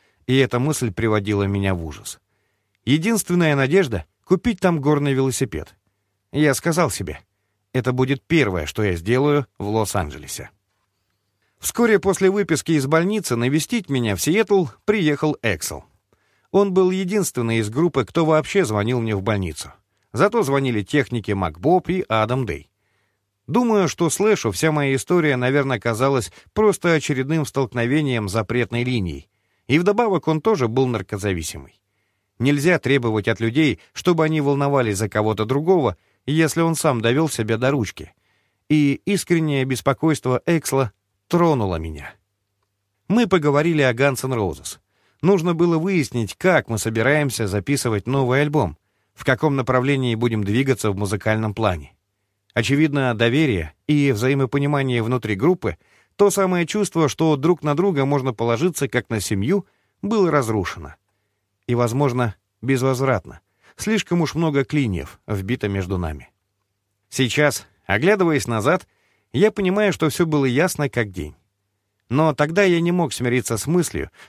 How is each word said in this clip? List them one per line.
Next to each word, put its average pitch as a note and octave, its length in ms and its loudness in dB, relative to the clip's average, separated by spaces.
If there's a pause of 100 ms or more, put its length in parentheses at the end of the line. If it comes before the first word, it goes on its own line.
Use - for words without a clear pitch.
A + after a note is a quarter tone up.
(260)
и B2+ 120 2
эта B2+ 200 2
мысль C3 340 -2
приводила G#2 520 0
меня G2 320 0
в E2+ 100 -6
ужас. F2 340 -14 (680)
Единственная E3 680 0
надежда — C3+ 500 0 (220)
купить F#3+ 320 0
там E3+ 220 2
горный C#3+ 320 2
велосипед. C3 640 -2 (580)
Я D3 200 4
сказал E3 360 0
себе: D#2+ 300 -8 (520)
«Это B2+ 220 0
будет C3 280 0
первое, G2 440 0
что G#2+ 180 -4
я F#2+ 120 0
сделаю C3 520 0 (100)
в G2+ 120 -6
Лос-Анджелесе». D#2+ 800 -4 (1120)
Вскоре A3 380 2
после F#3+ 320 2
выписки F#3 440 0
из C#3+ 140 2
больницы E3 500 0
навестить D3+ 520 -2
меня A#2+ 260 0
в - 60 -4
Сиэтл G3 440 2 (180)
приехал D#3 580 0
Эксел. E2 440 -4 (640)
Он G3 220 2
был F#3 180 4
единственный F3 680 -2
из G#2+ 100 -2
группы, C3+ 340 0
кто E3 220 0
вообще D#3 400 2
звонил A2 340 0
мне A2+ 160 -2
в F#2+ 60 -2
больницу. F#2+ 500 -4 (400)
Зато G3+ 320 2
звонили C3+ 400 0
техники A#2+ 480 -2
Макбоб G2 580 0
и F#3 200 -2
Адам A2+ 360 0
Дэй. D2 240 -8 (800)
Думаю, G#3+ 400 2
что E3 220 -2
Слэшу F#3+ 420 0
вся D#3 220 0
моя C#3+ 220 0
история, D3+ 420 0
наверное, C3 420 0
казалась A#2+ 540 -2 (200)
просто G3+ 400 2
очередным D3 520 0
столкновением B2 840 -2
с F2+ 60 -8
запретной A#2 500 -2
линией. G2 460 -4 (380)
И C#3 120 4
вдобавок G3+ 480 0
он D#3 140 0
тоже E3+ 260 2
был B2+ 180 2
наркозависимый. F#2+ 920 -6 (600)
Нельзя C#3+ 380 2
требовать A#2 500 0
от A2+ 120 0
людей, A#2 400 0 (140)
чтобы E3 300 0
они D#3 180 0
волновались C#3 560 0
за G#2 120 -2
кого-то G#2+ 360 0
другого, C#3+ 520 0 (280)
если D#3 360 0
он E3 140 2
сам C3+ 260 0
довёл C3+ 280 2
себя A2+ 280 -2
до B2+ 140 0
ручки. A2+ 420 -4 (560)
И D3 360 2
искреннее D#3+ 600 0
беспокойство C3 800 0
Эксла C3+ 460 0 (360)
тронуло C3+ 500 2
меня. D#2+ 360 -10 (920)
Мы A3+ 200 2
поговорили D3+ 540 2
о B2+ 120 4
Guns C3 320 0
N' C3 80 -2
Roses. F#2+ 440 -4 (440)
Нужно F3 340 2
было E3+ 220 2
выяснить, D#3 580 -2
как F3 340 2
мы A2+ 80 -2
собираемся A#2 720 0
записывать G#2 600 -2
новый C3 340 0
альбом, C#3+ 360 0 (380)
в - 100 -14
каком C#3 300 2
направлении B2+ 580 0
будем A2 300 -2
двигаться A2+ 480 0
в F#2+ 60 -4
музыкальном G#2+ 580 -2
плане. F2+ 380 -2 (600)
Очевидно, C#3 600 0
доверие A#2 580 0 (140)
и C#3+ 240 2
взаимопонимание C3+ 920 0
внутри A2+ 340 -2
группы — A#2 420 0 (380)
то G3+ 140 4
самое F#3 380 0
чувство, E3+ 420 0
что D#3+ 260 0
друг D#3+ 280 0
на D3 120 0
друга D#3 300 0
можно C3+ 280 0
положиться A#2 540 -2
как A#2+ 220 -2
на A2+ 100 -2
семью, A#2+ 460 -2 (360)
было G3+ 280 2
разрушено. A2 680 -2 (720)
И, A#2+ 80 0
возможно, A#2+ 600 0 (260)
безвозвратно. C3 800 0 (340)
Слишком F#3+ 460 0
уж D3+ 140 -2
много D3+ 280 0
клиньев G#2 640 -4
вбито G#2 400 -4
между F#2+ 300 -4
нами. D#2+ 340 -8 (800)
Сейчас, C3+ 580 0 (180)
оглядываясь D#3+ 640 2
назад, A#2+ 400 0 (460)
я G3+ 180 2
понимаю, G3 420 0
что D#3+ 160 0
всё F3 160 0
было D3+ 200 0
ясно C#3+ 440 0
как G#2+ 220 -4
день. D2+ 240 -10 (760)
Но D3+ 240 2
тогда E3 300 0
я F3 160 4
не E3+ 140 0
мог E3+ 200 -2
смириться A#2+ 440 -2
с A#2 100 -8
мыслью, D#3+ 420 -2 (200)